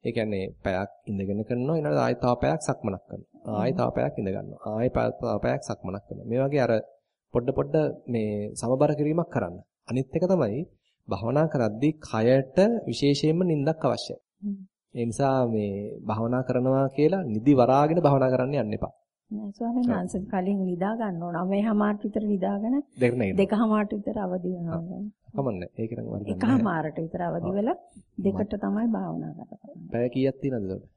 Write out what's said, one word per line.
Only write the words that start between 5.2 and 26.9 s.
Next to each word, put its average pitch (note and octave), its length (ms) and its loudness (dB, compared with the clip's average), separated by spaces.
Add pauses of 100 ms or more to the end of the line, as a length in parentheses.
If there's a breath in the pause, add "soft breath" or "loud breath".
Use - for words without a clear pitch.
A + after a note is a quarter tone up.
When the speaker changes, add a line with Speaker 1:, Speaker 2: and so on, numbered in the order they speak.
Speaker 1:
පැයක් B2+ 220 -2
සක්මනක් - 420 -8
කරනවා. F#2+ 240 -12
මේ A#2 120 0
වගේ C#3 220 2
අර A#2 120 4 (600)
පොඩ B2 160 2
පොඩ C#3 240 -2 (300)
මේ A2 280 -2 (200)
සමබර C3 420 2
කිරීමක් D3+ 360 0
කරන්න. F2+ 260 -2 (280)
අනිත් C3 260 -4
එක E3 140 0
තමයි D3+ 360 2 (480)
භාවනා A#2+ 400 0
කරද්දී B2 540 0
කයට B2 560 2 (260)
විශේෂයෙන්ම C#3+ 580 2
නිින්දක් D#3 420 0
අවශ්‍යයි. - 340 -2 (200)
Speaker 2:
හ්ම්. G3+ 200 -6 (340)
Speaker 1:
ඒ A#2+ 140 -2
නිසා C3+ 380 2
මේ G#2+ 280 0 (280)
භාවනා A2+ 440 -2
කරනවා C3 440 2
කියලා D#3+ 360 2
නිදි A#2 300 4
වරාගෙන C#3 460 6
භාවනා C#3 300 6
කරන්න B2+ 260 2
යන්න A2 180 0
එපා. - 200 -4 (380)
Speaker 2:
නෑ G#3+ 200 -8
ස්වාමීන් A#3+ 320 -2
Speaker 1:
ඔව්. A#3+ 80 2
Speaker 2:
වහන්සේ, F#3 360 -2
කලින් G3 340 0
නිදා F#3 340 0
ගන්න G3 260 -4
ඕන. E3+ 160 -6
නවයහමාරට G#3 640 0
විතර G#3+ 220 -2
නිදාගෙන G3+ 500 0 (200)
Speaker 1:
දෙකට - 220 2
නැගිටිනවා. F3 240 2
Speaker 2:
දෙකහමාරට G#3+ 520 2
විතර G#3+ 260 -6
අවදි F3+ 320 -4
වෙනවා. E3+ 380 -4
Speaker 1:
ආ. F#3 160 -10 (280)
කමන්නේ. A2 420 -4
ඒක A2+ 180 -4
නම් A#2 160 -8
වරදක් G#2 200 -6
නෑ. G#2 60 -4
Speaker 2:
එකහමාරට G3 640 0